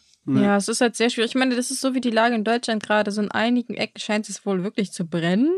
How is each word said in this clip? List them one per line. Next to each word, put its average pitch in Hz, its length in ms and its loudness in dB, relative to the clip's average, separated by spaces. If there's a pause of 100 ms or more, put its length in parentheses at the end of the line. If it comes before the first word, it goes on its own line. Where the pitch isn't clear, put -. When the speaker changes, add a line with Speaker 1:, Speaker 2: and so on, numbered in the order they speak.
(260)
Speaker 1:
Nee. 202 180 2
Speaker 2:
Ja, 202 140 4
es 196 100 -2
ist 233 140 -2
halt 233 160 2
sehr 233 120 2
schwierig. 233 220 -2
Ich - 40 -2
meine, 262 200 2
das 247 160 -2
ist 262 100 -8
so 262 140 0
wie 262 60 -2
die 240 100 0
Lage 226 240 4
in 214 80 -2
Deutschland 226 400 -2
gerade. 208 280 2
So 208 120 -2
in 202 80 -4
einigen 233 440 0
Ecken - 240 -6
scheint 214 300 -4
es - 160 -12
wohl 190 180 0
wirklich 202 280 -4
zu 175 160 -6
brennen. 175 500 2